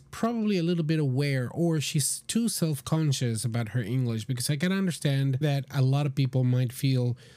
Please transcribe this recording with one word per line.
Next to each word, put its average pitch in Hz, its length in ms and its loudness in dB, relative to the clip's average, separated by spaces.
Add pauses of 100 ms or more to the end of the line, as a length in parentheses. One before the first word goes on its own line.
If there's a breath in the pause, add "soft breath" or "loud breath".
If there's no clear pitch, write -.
probably 220 480 0
a 170 60 0
little 170 220 0
bit 156 140 0
aware, 135 520 0
or 160 300 0
she's - 400 -2
too 233 260 0
self-conscious 143 960 0
about 113 260 -2
her 123 120 -2
English, 113 440 -2
because 123 240 -4
I 151 60 0
can 175 160 0
understand 139 680 0
that 139 280 0
a 139 120 0
lot 135 240 4
of 135 100 -4
people 131 300 2
might 123 260 2
feel 127 460 0 (200 loud breath)